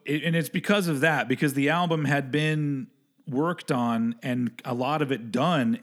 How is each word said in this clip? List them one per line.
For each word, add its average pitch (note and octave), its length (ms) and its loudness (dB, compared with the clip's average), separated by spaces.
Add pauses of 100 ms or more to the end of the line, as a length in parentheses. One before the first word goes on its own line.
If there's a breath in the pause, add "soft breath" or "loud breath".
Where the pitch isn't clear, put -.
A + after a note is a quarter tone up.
it, C#3+ 180 -2
and E3 140 0
it's D#3+ 140 -2
because G3+ 360 0
of D3 140 0
that, C#3+ 260 2
because C3 280 0
the C#3 160 2
album E3 340 0
had C#3 260 0
been D3 560 0 (420)
worked D#3 420 -2
on A#2 540 0
and B2 260 -2 (140)
a B2 100 -4
lot C#3 280 0
of C#3 100 0
it A2+ 180 -4
done B2 520 2